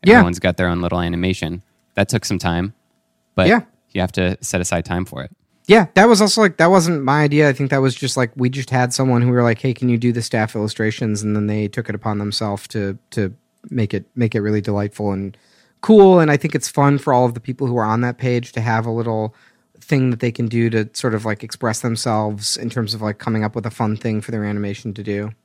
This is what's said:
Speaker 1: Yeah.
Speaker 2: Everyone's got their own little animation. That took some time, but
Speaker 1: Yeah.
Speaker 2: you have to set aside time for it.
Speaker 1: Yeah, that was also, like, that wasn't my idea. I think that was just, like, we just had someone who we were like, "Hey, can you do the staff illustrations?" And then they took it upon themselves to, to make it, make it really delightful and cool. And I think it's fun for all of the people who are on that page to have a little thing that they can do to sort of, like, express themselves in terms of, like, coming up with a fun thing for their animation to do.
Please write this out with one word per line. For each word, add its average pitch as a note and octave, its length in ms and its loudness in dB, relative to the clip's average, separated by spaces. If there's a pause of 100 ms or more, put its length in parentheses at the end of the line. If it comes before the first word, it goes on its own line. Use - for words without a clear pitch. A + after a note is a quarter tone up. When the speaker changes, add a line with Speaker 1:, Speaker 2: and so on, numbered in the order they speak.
Speaker 1:
Yeah. G3+ 120 8
Speaker 2:
Everyone's F2 220 4
got F2 200 0
their F2+ 100 0
own F2 120 0
little F2 200 -2
animation. F2 640 -4 (320)
That G2+ 140 0
took A2 160 -2
some G2 140 -4
time, F2+ 360 -2 (600)
but - 140 4
Speaker 1:
Yeah. A3+ 140 4 (300)
Speaker 2:
you F#2+ 80 -4
have F2+ 120 -2
to F2+ 300 -2
set - 180 -4
aside F2 240 -2
time F2+ 200 -4
for - 180 -14
it. - 80 -14 (360)
Speaker 1:
Yeah, G3 280 6
that G3 120 6
was A3+ 140 6
also, G#3+ 200 2
like, G3+ 160 2
that E3+ 140 4
wasn't E3+ 340 2
my C#3+ 180 2
idea. D3 260 4
I C#3 40 2
think C3 180 -4
that C#3 100 0
was C3 140 2
just, C3 220 -6
like, B2 180 -2
we B2+ 160 -2
just C3 200 -8
had B2 220 0
someone B2+ 300 0
who B2 60 2
we B2 60 2
were B2 80 4
like, A#2 180 2
"Hey, C3 120 -2
can B2 160 -2
you A#2+ 80 2
do A#2+ 140 0
the A#2 100 -2
staff A2 360 -4
illustrations?" G#2+ 640 -4
And G#2+ 140 -2
then G#2 100 -2
they G#2+ 220 -4
took - 200 -8
it G#2 60 -6
upon G#2 240 -6
themselves G#2 500 -6
to, G2 300 -6 (120)
to G2 220 -4 (380)
make A2 240 -2
it, G2+ 120 -6 (100)
make A#2 180 0
it A2+ 60 0
really G#2+ 200 0
delightful G#2 520 -4
and G2 240 -8 (440)
cool. G3 380 8
And D#3 120 4
I C#3+ 60 4
think D#3 180 -4
it's - 140 -4
fun C#3+ 300 2
for C#3 140 -2
all B2 140 4
of A#2 80 -2
the A#2+ 60 -10
people B2+ 280 -6
who B2 80 -2
are A2+ 80 0
on A2 160 0
that B2 180 -4
page B2 340 -4
to - 80 -6
have A2+ 260 0
a A#2 40 -6
little A2+ 440 -4 (440)
thing C3 320 0
that A#2 100 -4
they A#2+ 120 -2
can A#2+ 140 -4
do A#2 240 0
to A2 240 -2
sort A#2 200 -4
of, G#2+ 100 -4
like, G#2+ 200 -6
express A2 360 -6
themselves G#2+ 760 -4
in A#2+ 140 -8
terms A2 240 -4
of, G#2+ 80 -10
like, G#2+ 160 -6
coming A2 260 -4
up G#2+ 100 -6
with A2 120 -8
a A2+ 40 -6
fun G#2+ 260 -4
thing G#2+ 240 -4
for G#2+ 120 -12
their A2 120 -6
animation G#2 500 -8
to G#2 80 -14
do. G#2 280 -6 (140)